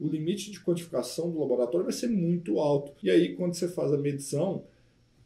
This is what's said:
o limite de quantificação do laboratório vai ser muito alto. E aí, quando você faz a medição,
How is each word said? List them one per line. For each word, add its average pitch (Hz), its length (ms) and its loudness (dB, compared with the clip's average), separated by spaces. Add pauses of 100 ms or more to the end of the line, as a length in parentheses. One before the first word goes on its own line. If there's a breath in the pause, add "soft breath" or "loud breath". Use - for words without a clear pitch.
o 151 80 -2
limite 165 420 -4
de 196 80 -14
quantificação 170 720 -2
do 160 80 -4
laboratório 131 460 0
vai 214 80 -2
ser 247 140 -4
muito 175 520 2
alto. 143 340 2 (100)
E 185 80 2
aí, 170 240 6
quando 175 180 0
você 170 160 -2
faz 147 240 0
a 143 60 2
medição, 143 640 -2 (600 soft breath)